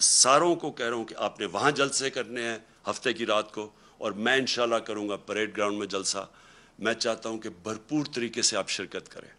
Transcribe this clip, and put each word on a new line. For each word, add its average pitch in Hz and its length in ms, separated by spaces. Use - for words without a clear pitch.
सारों 156 560
को 151 140
कह 120 160
रहा 120 80
हूँ 113 100
कि - 100
आपने 104 320
वहाँ 104 260
जलसे 135 380
करने 120 320
हैं 113 220
हफ्ते 113 260
की 110 120
रात 104 260
को, 104 260
और 110 120
मैं 117 260
इंशाल्लाह 120 400
करूँगा 104 380
परेड 104 380
ग्राउंड 104 240
में 101 100
जलसा। 95 460
मैं 107 140
चाहता 113 340
हूँ 113 100
कि 110 100
भरपूर 113 580
तरीके 117 360
से 107 140
आप 95 120
शिरकत 92 400
करें - 300